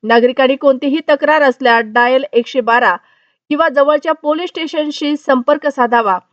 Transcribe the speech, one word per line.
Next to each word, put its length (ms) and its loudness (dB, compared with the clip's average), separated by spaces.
नागरिकांनी 520 2
कोणतीही 440 0
तक्रार 320 2
असल्यास 440 2
डायल 380 0
एकशे 280 -2
बारा 340 2
किंवा 200 0
जवळच्या 440 0
पोलीस 360 -4
स्टेशनशी 680 -4
संपर्क 500 0
साधावा. 500 0